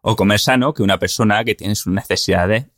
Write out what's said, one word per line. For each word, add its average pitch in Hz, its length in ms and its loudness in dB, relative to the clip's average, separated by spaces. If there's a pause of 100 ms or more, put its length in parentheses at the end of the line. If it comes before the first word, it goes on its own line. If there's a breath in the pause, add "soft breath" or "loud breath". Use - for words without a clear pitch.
o 110 160 0
comer 104 220 2
sano 127 360 0
que - 80 -4
una 98 160 2
persona 107 460 0
que 110 100 -2
tiene 101 200 -4
sus 92 180 -6
necesidades 95 720 0 (120)